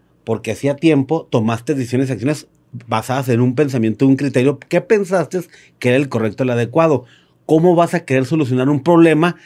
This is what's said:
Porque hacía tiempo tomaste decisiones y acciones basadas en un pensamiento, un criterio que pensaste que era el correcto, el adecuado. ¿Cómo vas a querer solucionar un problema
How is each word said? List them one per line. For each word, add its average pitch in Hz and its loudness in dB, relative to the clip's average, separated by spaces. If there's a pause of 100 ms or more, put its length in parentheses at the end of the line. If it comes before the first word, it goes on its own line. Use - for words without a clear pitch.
(260)
Porque 110 -6
hacía 139 -4
tiempo 151 0
tomaste 117 -2
decisiones 127 -4
y - -4
acciones 123 -6 (400)
basadas 123 -4
en 117 2
un 123 0
pensamiento, 127 -2
un 135 4
criterio 131 -2
que 170 -4
pensaste 185 -2 (360)
que 123 -2
era 123 4
el 143 0
correcto, 110 -4
el 127 0
adecuado. 123 0 (400)
¿Cómo 165 4
vas 170 2
a 170 -2
querer 131 0
solucionar 127 0
un 147 0
problema 165 4 (100)